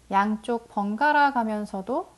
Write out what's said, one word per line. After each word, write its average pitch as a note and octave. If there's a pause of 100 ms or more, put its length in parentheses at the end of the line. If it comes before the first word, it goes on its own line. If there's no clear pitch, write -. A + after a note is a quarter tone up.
(120)
양쪽 G#3+
번갈아 C#4
가면서도 A3